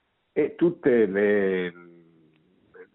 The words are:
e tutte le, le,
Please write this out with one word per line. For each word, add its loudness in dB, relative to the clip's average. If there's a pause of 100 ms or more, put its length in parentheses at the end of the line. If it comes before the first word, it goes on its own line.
(320)
e -4
tutte 0
le, 0
le, -20